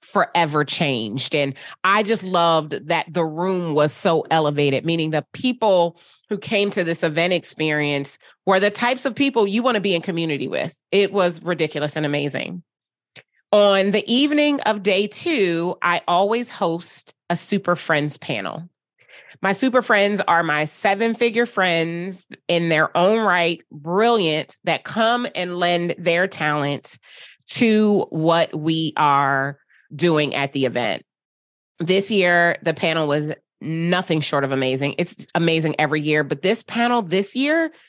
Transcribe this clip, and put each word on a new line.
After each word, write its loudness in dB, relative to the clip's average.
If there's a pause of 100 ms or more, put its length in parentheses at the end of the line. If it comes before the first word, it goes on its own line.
"forever 0
changed." -2
And 0 (300)
I 2
just -2
loved 2 (160)
that -2
the -2
room -2
was 2
so 0
elevated, 2
meaning 0
the -2
people 2 (300)
who -4
came 0
to -2
this -2
event 0
experience -2 (260)
were 4
the 4
types -2
of -4
people 2
you 0
wanna 2
be 0
in -2
community -4
with. -4 (140)
It 2
was 0
ridiculous -4
and -2
amazing. -4 (920)
On 4
the 0 (100)
evening 2
of 0
day 2
two, -2
I 0
always 0
host -6 (140)
a 0
Super -2
Friends -2
panel. -8 (760)
My 2
super 2
friends 4
are 4
my 0
seven-figure 0
friends -2 (200)
in 2
their 2
own 4
right, 0 (100)
brilliant, 0
that -2
come -2
and -6
lend 0
their 0
talent -4 (520)
to 4
what 2
we 0
are 2 (360)
doing 2
at -4
the 0
event. -4 (720)
This 0
year, 2
the 0
panel 0
was 0 (300)
nothing 0
short -2
of -2
amazing. -2
It's -6
amazing 0
every 0
year, 0
but -6
this 0
panel -2
this -4
year, 0 (180)